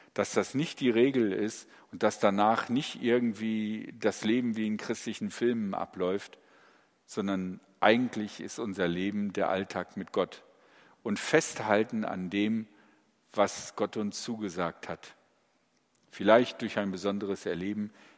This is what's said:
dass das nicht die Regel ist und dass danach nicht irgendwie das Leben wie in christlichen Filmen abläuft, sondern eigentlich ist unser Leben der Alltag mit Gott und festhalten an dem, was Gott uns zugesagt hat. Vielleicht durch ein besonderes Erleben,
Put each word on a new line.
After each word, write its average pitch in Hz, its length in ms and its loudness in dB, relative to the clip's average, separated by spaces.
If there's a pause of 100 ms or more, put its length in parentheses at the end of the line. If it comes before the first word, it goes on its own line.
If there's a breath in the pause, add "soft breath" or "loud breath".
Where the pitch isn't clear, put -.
(120)
dass 101 200 -2
das 101 220 0
nicht 147 260 -2
die 127 100 4
Regel 117 420 4
ist 104 360 -4 (240 loud breath)
und - 100 -4
dass 107 160 2
danach 107 500 4
nicht - 340 -2
irgendwie 110 960 0
das 107 260 0
Leben 117 320 2
wie 110 100 -2
in 107 100 -2
christlichen 110 540 -6
Filmen 113 420 0
abläuft, 92 680 -4 (680 soft breath)
sondern 92 560 -4 (200)
eigentlich 110 600 4
ist - 180 -10
unser 95 300 -2
Leben 98 460 -2
der 95 160 0
Alltag 95 480 -4
mit 90 140 -10
Gott - 300 -2 (600 soft breath)
und 104 160 -2
festhalten 110 880 2
an 92 240 -6
dem, 110 360 0 (680 soft breath)
was - 420 0
Gott 107 220 -2
uns 104 240 -4
zugesagt 90 680 -4
hat. - 260 -12 (960)
Vielleicht 113 520 4
durch 110 160 -4
ein 101 120 -2
besonderes 98 540 -4
Erleben, 104 480 -4 (260 loud breath)